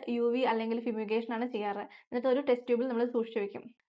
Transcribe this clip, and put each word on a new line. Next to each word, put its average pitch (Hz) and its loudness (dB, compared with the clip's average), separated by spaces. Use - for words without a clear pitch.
യു 240 2
വി 240 2
അല്ലെങ്കിൽ 226 0
fumigation 226 -2
ആണ് 233 -2
ചെയ്യാറ്. 208 -4
എന്നിട്ട് 247 -2
ഒരു 254 4
ടെസ്റ്റ് 247 2
ട്യൂബിൽ 247 2
നമ്മൾ 233 2
സൂക്ഷിച്ച് 226 -2
വെക്കും. 202 -6